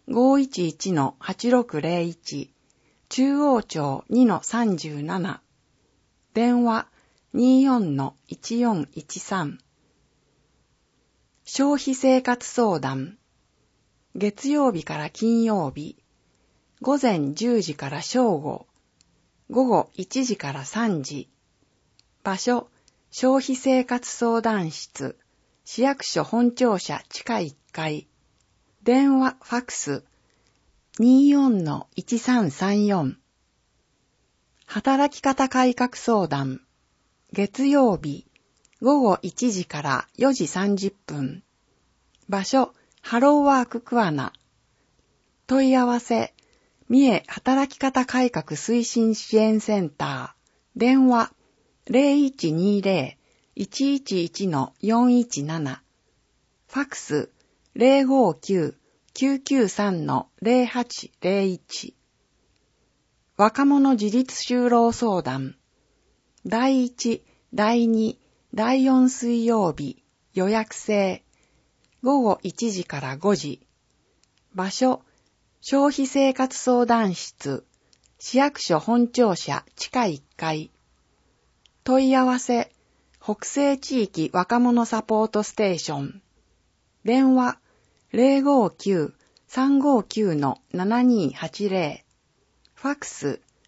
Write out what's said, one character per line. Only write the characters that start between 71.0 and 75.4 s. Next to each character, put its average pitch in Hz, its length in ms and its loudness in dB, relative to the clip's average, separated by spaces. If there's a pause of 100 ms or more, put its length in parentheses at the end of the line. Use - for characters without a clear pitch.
午 269 200 2
後 208 220 0
一 214 280 -6
時 180 140 -8
か 143 160 -10
ら 135 160 -10
五 196 180 0
時。 139 320 -8 (840)
場 190 180 -6
所、 - 320 0 (580)